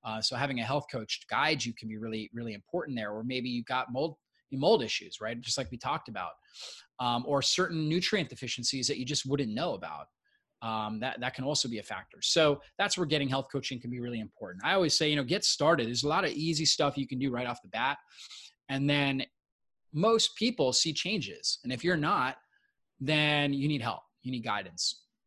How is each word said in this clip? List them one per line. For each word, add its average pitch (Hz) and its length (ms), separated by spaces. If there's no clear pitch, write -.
Uh, 110 180
so - 140
having 135 240
a 113 40
health 139 260
coach 113 300
to - 80
guide 143 340
you 117 120
can 113 140
be 110 100
really, 110 340
really 117 220
important 139 420
there. 107 140
Or 110 140
maybe 127 260
you've 120 160
got 127 260
mold, 147 240
mold 147 300
issues, - 380
right? 113 200
Just - 180
like 135 140
we 123 40
talked 135 320
about. 95 220
Um, 123 260
or 139 160
certain 165 460
nutrient 180 420
deficiencies 120 560
that 135 120
you 127 60
just 135 220
wouldn't 135 260
know 135 220
about. 78 320
Um, 110 380
that, 120 200
that 123 140
can 135 100
also 143 240
be 113 100
a 104 40
factor. - 400
So 151 380
that's 196 180
where 180 100
getting 139 220
health 131 240
coaching 131 280
can 120 100
be 123 100
really 120 200
important. 98 440
I 160 80
always 185 220
say, 156 160
you 151 60
know, 139 80
get 165 200
started. 147 420
There's 120 180
a 147 40
lot 180 160
of 156 60
easy 160 340
stuff 143 320
you 139 100
can 131 120
do 135 120
right 123 160
off 120 140
the - 80
bat. 123 300
And 135 180
then 139 360
most 220 440
people 214 360
see 160 200
changes. 151 720
And 123 100
if 127 120
you're 175 120
not, 147 420
then 147 520
you 139 160
need 143 140
help. 113 200
You 127 100
need 120 120
guidance. 98 600